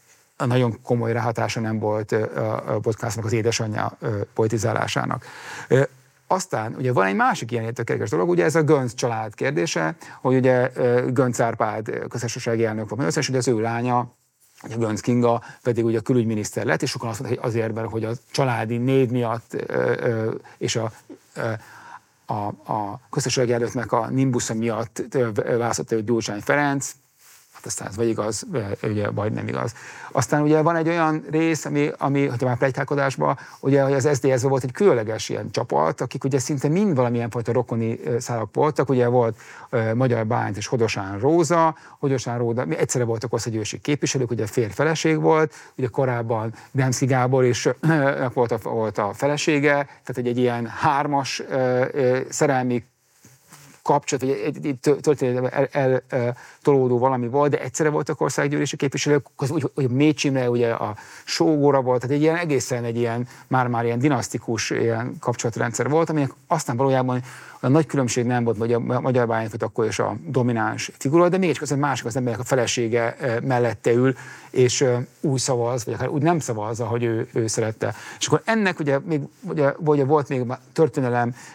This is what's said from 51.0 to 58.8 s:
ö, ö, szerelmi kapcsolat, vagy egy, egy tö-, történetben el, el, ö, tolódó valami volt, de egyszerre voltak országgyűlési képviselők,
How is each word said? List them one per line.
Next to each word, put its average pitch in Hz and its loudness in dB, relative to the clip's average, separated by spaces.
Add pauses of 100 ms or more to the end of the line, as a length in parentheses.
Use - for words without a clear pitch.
ö, 127 2
ö, 127 2
szerelmi 127 0 (960)
kapcsolat, 143 0
vagy 135 0
egy, 151 -4
egy 139 -4
tö-, - 2
történetben 127 0
el, 135 0
el, 131 2
ö, 123 0 (340)
tolódó 131 4
valami 123 2
volt, 143 2
de 139 0
egyszerre 151 -2
voltak 151 -2
országgyűlési 147 -2
képviselők, 147 0 (100)